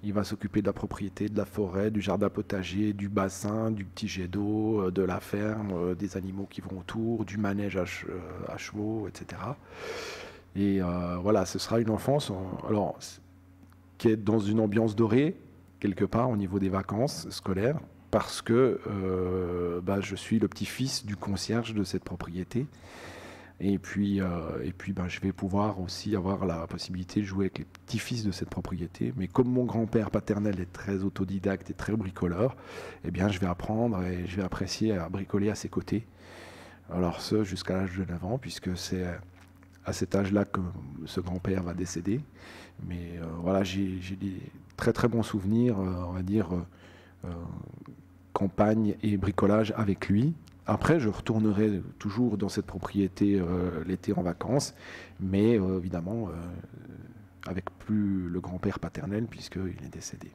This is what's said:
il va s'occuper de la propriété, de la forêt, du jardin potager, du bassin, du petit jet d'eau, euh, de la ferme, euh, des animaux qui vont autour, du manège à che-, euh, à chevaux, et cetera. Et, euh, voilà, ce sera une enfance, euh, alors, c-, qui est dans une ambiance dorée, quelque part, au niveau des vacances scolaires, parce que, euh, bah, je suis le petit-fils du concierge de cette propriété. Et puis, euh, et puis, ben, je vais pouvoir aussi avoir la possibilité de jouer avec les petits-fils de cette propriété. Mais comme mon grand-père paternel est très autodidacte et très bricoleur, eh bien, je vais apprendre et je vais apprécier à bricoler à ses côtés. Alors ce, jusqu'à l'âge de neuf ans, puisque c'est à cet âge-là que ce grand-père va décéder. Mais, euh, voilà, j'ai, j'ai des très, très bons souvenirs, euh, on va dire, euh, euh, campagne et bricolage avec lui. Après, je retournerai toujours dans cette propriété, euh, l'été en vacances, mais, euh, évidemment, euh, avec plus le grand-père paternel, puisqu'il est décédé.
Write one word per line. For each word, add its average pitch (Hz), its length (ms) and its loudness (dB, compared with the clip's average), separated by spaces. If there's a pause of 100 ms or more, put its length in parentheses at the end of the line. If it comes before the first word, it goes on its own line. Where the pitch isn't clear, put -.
il 104 100 -2
va 104 100 2
s'occuper 104 380 -2
de 101 60 2
la 101 60 2
propriété, 101 560 -4
de 104 80 0
la 101 80 2
forêt, 101 460 0
du 107 100 0
jardin 101 280 2
potager, 101 640 0
du 101 160 -2
bassin, 104 640 0
du 101 140 -4
petit 101 220 -6
jet 90 200 -4
d'eau, 104 540 2
euh, 92 100 2
de 95 100 2
la 92 180 2
ferme, 104 540 -2
euh, 87 220 0
des 98 220 -4
animaux 95 320 -6
qui - 120 -12
vont 92 180 -8
autour, 113 460 -2
du 92 120 -6
manège 101 400 0
à 90 80 2
che-, 85 240 -8
euh, 87 440 -8
à - 40 -8
chevaux, 104 500 -4
et 87 100 -8
cetera. 92 400 -8 (1000)
Et, 98 260 4
euh, 87 360 0
voilà, 95 280 4
ce 92 140 -4
sera 117 200 2
une 113 100 2
enfance, 110 420 2
euh, 92 380 -6
alors, 101 300 2
c-, - 200 -14 (760)
qui 117 120 6
est 110 60 6
dans 107 240 4
une 107 200 2
ambiance 107 360 4
dorée, 117 400 6 (440)
quelque 101 260 2
part, 117 240 2
au 110 80 2
niveau 98 220 2
des 98 100 2
vacances 101 600 0
scolaires, 101 500 0 (300)
parce - 320 0
que, 120 460 6
euh, 90 960 0
bah, 98 200 0
je 98 140 -4
suis 113 240 2
le 104 80 4
petit-fils - 580 -4
du 104 100 -4
concierge 110 580 -2
de 104 100 2
cette 90 200 -4
propriété. 90 640 -4 (920)
Et 98 180 2
puis, 98 440 2
euh, 92 60 2 (360)
et 71 80 -2
puis, - 220 -6
ben, 90 140 -2
je - 120 -6
vais 95 120 0
pouvoir 101 480 0
aussi 92 360 -2
avoir 95 300 0
la 82 220 0
possibilité 90 540 -2
de 104 40 0
jouer 95 200 0
avec - 140 -4
les - 60 -6
petits-fils - 580 -6
de 101 80 0
cette - 180 -6
propriété. 92 680 -4
Mais 92 100 -2
comme 123 220 4
mon 127 160 2
grand-père 110 440 2
paternel 101 500 0
est 90 120 -6
très 98 320 -4
autodidacte 95 680 -2
et - 40 -6
très - 220 -2
bricoleur, 95 600 0 (480)
eh 87 80 -4
bien, 90 180 2
je 95 100 -2
vais 95 80 2
apprendre 110 560 0
et 90 220 -2
je 92 120 -4
vais 98 60 0
apprécier 101 520 0
à 82 140 -4
bricoler 98 400 0
à 104 60 -2
ses - 140 -6
côtés. - 360 -2 (840)
Alors 87 280 0
ce, 107 240 2
jusqu'à 92 340 -2
l'âge 92 200 -2
de 95 80 0
neuf 85 180 -4
ans, 107 140 -2
puisque 90 400 -4
c'est 92 280 -4 (800)
à - 80 -2
cet - 220 0
âge-là 98 300 4
que - 160 -4 (440)
ce - 140 -4
grand-père 90 440 0
va 87 100 -4
décéder. 90 480 -2 (640)
Mais, 87 300 -8
euh, 82 80 -8 (160)
voilà, 95 220 4
j'ai, 95 380 0
j'ai 92 160 -6
des 95 180 -4 (400)
très, - 180 2
très - 140 2
bons 113 160 2
souvenirs, 110 560 2
euh, 92 280 -2
on 87 40 -6
va 92 100 -4
dire, 92 320 2
euh, 87 120 0 (600)
euh, 87 40 -8 (1040)
campagne 104 680 4
et 104 160 4
bricolage 101 600 4
avec 101 320 2
lui. 120 260 6 (300)
Après, 147 340 4
je 120 80 4
retournerai 107 720 4 (160)
toujours 107 400 2
dans 98 120 0
cette 98 160 -2
propriété, 98 760 2
euh, 90 460 0
l'été 95 260 0
en 92 100 2
vacances, 90 540 0 (460)
mais, 101 360 6
euh, 95 200 2
évidemment, 90 500 -2
euh, 82 60 -6 (1160)
avec 92 200 -4 (100)
plus 98 480 0
le 87 140 -2
grand-père 90 380 -2
paternel, 101 480 -2
puisqu'il - 580 -8
est - 60 -12
décédé. - 440 -12